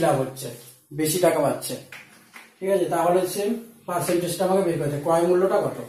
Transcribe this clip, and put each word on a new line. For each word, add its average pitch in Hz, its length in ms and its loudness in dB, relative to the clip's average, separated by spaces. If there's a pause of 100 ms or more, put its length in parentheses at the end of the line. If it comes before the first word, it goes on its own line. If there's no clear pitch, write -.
লাভ 147 180 4
হচ্ছে, 127 260 -8 (520)
বেশি 156 180 0
টাকা 165 220 2
পাচ্ছে। 139 340 -2 (800)
ঠিক 190 180 -4
আছে, 175 200 2
তাহলে 175 260 4 (120)
সে 202 100 -4 (440)
পার্সেন্টেজটা 170 580 -2
আমাকে 185 220 2
বের 160 120 0
করতে 143 160 -2
হবে, 143 100 -6
ক্রয় 170 240 2
মূল্যটা 185 360 4
কত। 127 140 -6 (100)